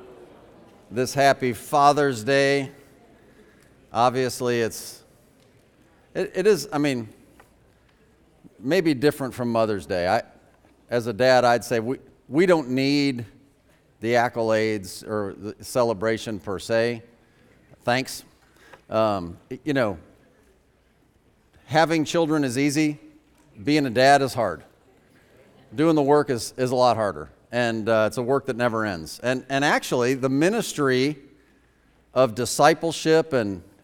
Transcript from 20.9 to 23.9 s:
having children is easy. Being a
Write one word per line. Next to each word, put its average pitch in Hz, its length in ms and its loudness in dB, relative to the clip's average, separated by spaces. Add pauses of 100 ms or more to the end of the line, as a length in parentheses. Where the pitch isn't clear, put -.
having 156 380 2
children 156 380 0
is 127 160 -2
easy. 147 400 0 (640)
Being 147 240 2
a 127 40 -4